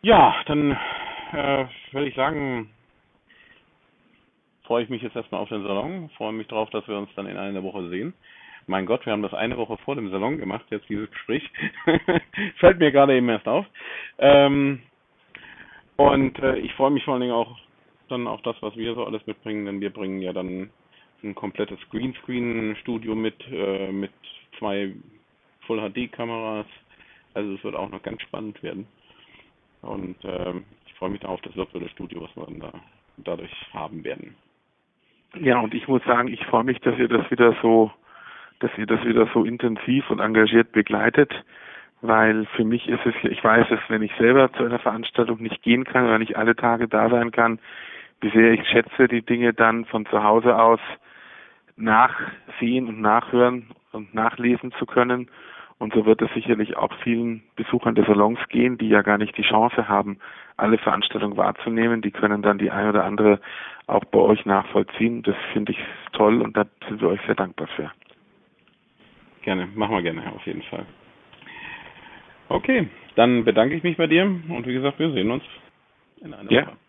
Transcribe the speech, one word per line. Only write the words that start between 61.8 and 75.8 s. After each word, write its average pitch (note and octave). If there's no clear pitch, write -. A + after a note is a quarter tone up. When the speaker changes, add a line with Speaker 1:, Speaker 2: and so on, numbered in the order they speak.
Speaker 2:
Die G#2
können G#2
dann G2+
die G2
ein G2+
oder G2+
andere G#2
auch -
bei -
euch G2+
nachvollziehen. G#2
Das -
finde G#2+
ich -
toll A2
und A2
da G#2
sind G#2+
wir G2
euch F#2+
sehr A2
dankbar E2+
für. D2
Speaker 1:
Gerne, F#2
machen G#2+
wir F#2
gerne, E2+
auf G2+
jeden F2
Fall. -
Okay, G#3+
dann A#2+
bedanke A#2
ich D#3+
mich E3+
bei E3
dir E3
und E3
wie B2
gesagt, C3+
wir D#3+
sehen G#2+
uns C3